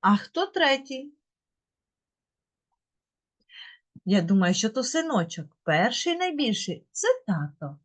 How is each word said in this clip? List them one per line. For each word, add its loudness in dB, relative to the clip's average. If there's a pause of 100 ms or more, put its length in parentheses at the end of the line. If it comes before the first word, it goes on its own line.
А 6
хто -4
третій? -2 (3000)
Я 4
думаю, 4
що 0
то -4
синочок. -2 (180)
Перший 0
найбільший — -4
це -4 (200)
тато. -6